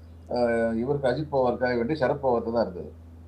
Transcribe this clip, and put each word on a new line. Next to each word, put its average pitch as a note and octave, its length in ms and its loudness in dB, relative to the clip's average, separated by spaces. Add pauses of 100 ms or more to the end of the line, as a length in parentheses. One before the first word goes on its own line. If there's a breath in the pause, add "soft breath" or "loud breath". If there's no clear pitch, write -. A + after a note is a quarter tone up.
(300)
அஹ், A#2 440 2
இவருக்கு C3+ 340 0
அஜித் C#3+ 240 -2
பவாருக்காக B2 440 2
வேண்டி A#2 180 0
சரத் A#2+ 280 0
பவார்ட்ட A#2 300 2
தான் A#2 100 2
இருந்தது. F#2+ 300 -6 (360)